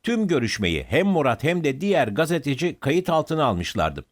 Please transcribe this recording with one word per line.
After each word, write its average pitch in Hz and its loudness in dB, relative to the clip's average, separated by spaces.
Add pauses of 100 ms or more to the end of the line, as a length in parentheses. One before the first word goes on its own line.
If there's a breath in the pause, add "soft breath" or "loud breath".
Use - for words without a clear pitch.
tüm 220 0
görüşmeyi 101 0
hem 175 2
Murat 139 2
hem 170 0
de 139 -2
diğer 175 2
gazeteci 156 -2
kayıt 175 0
altına 156 0
almışlardı. 82 -2